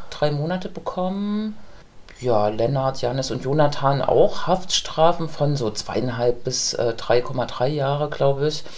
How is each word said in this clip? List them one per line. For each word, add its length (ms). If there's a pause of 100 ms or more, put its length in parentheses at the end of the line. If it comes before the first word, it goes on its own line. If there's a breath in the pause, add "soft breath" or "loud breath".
drei 220
Monate 400
bekommen. 880 (640 soft breath)
Ja, 280
Lennart, 540
Janis 280
und 140
Jonathan 560
auch 460
Haftstrafen 840
von 280
so 140
zweieinhalb 720
bis, 300
äh, 220
drei 260
Komma 240
drei 240
Jahre, 400
glaub 320
ich. 240 (140 loud breath)